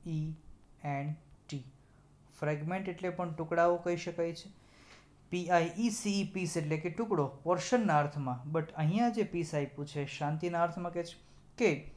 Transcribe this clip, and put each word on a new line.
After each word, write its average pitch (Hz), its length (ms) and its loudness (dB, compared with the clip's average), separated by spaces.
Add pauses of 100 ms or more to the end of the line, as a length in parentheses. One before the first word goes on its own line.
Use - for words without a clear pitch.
ઈ 156 280 -4 (500)
એન 147 300 -4 (340)
ટી. 135 160 -8 (760)
ફ્રેગમેન્ટ 160 480 -2
એટલે 180 220 -4
પણ 170 240 -4
ટુકડાઓ 170 420 4
કહી 175 200 -2
શકાય 170 380 -4
છે. - 180 -16 (800)
પી 180 180 -2
આઈ 170 300 6
ઈ 233 120 2
સી 202 300 0
ઈ, 185 40 2
પીસ 180 320 -2
એટલે 156 200 2
કે 170 140 -2
ટુકડો, 185 360 2
પોર્શનના 180 720 2
અર્થમાં. 147 540 -2
But 160 200 0
અહીંયા 185 360 2
જે 226 140 0
પીસ 170 320 -2
આપ્યું 147 320 -2
છે, 147 200 -4
શાંતિના 160 560 0
અર્થમાં 175 300 0
કહે 175 100 -2
છે - 140 -8 (420)
કે 170 380 2